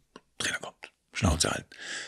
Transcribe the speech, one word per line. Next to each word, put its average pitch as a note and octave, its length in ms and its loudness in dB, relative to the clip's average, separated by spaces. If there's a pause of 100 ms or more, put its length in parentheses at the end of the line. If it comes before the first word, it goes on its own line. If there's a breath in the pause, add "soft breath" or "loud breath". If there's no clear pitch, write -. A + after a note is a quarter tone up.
(380)
Trainer - 220 -2
kommt, - 320 -12 (200)
Schnauze - 380 4
halten.“ - 200 -4 (380 loud breath)